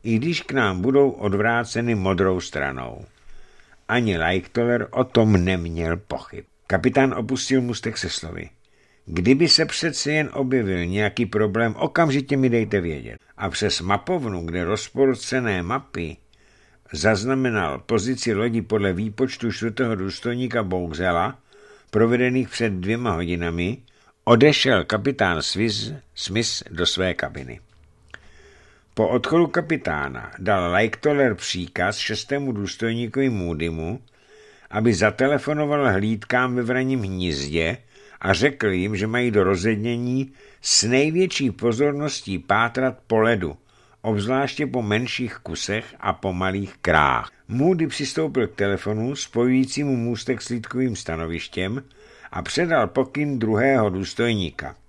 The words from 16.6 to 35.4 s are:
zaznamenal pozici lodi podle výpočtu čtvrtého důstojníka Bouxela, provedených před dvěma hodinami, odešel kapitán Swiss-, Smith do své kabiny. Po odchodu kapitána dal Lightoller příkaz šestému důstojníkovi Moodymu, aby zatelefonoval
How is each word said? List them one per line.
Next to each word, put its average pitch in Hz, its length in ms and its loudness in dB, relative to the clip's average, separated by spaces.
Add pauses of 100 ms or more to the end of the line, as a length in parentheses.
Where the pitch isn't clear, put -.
zaznamenal 107 840 0
pozici 117 560 -2
lodi 113 280 0
podle 101 300 0
výpočtu 110 600 -2
čtvrtého 113 420 -2
důstojníka 120 680 -4
Bouxela, 90 760 0 (520)
provedených 120 580 2
před 113 240 -2
dvěma 107 380 -2
hodinami, 87 680 -2 (480)
odešel 120 600 6
kapitán 104 540 0
Swiss-, 107 580 -2 (180)
Smith - 560 -4
do 87 160 -2
své 92 280 0
kabiny. 65 460 -8 (1300)
Po 107 140 2
odchodu 156 380 2
kapitána 71 920 -4
dal 90 340 2
Lightoller 117 640 2
příkaz 90 600 -4
šestému 135 560 -4
důstojníkovi 113 800 -2
Moodymu, 82 680 -4 (720)
aby 110 240 2
zatelefonoval 139 960 2